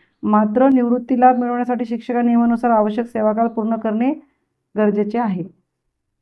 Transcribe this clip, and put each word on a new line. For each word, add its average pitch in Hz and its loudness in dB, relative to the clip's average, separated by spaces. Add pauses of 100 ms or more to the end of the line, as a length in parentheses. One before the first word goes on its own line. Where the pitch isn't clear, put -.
(220)
मात्र 214 2
निवृत्ती 247 0
लाभ 247 6
मिळवण्यासाठी 247 -4
शिक्षका 240 -4
नियमानुसार 233 2
आवश्यक 214 0
सेवाकाळ 220 0
पूर्ण 226 -4
करणे 226 -2 (640)
गरजेचे 208 0
आहे. 190 -4 (800)